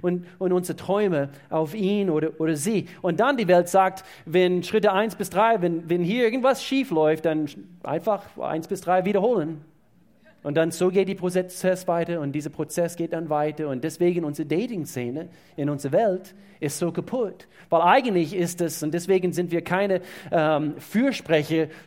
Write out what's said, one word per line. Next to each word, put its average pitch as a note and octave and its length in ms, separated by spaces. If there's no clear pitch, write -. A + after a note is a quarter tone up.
und, F3 240
und F3+ 140
unsere F3+ 240
Träume F3+ 540
auf D#3+ 260
ihn G3 360
oder, D#3 300
oder D#3+ 160
sie. E3 320
Und E3+ 200
dann C4+ 160
die A3+ 100
Welt F3 220
sagt, F#3+ 360
wenn F3+ 400
Schritte G#3 280
eins G#3 220
bis - 160
drei, G#3+ 320
wenn, E3 260
wenn F3 140
hier A3+ 220
irgendwas B3+ 380
schief C4 280
läuft, D#3 340
dann D#3 240
einfach F#3+ 520
eins D#3+ 300
bis F#3 140
drei F3+ 240
wiederholen. F#3+ 600
Und C#3+ 100
dann E3 140
so F#3 200
geht F#3+ 180
die G3 80
Prozess F3+ 720
weiter E3+ 320
und C#3+ 100
dieser D3 200
Prozess E3 440
geht E3+ 180
dann E3 180
weiter. D3+ 380
Und C3 140
deswegen F3 420
unsere D3 220
Dating-Szene D#3 840
in C#3+ 120
unserer C#3+ 220
Welt F#3 460
ist C#3+ 180
so E3+ 140
kaputt. F#3+ 560
Weil E3 140
eigentlich F#3 500
ist F3 280
es, E3 240
und D3+ 100
deswegen F3+ 380
sind E3+ 180
wir E3+ 120
keine, F#3 400
ähm, D3+ 480
Fürsprecher D#3+ 880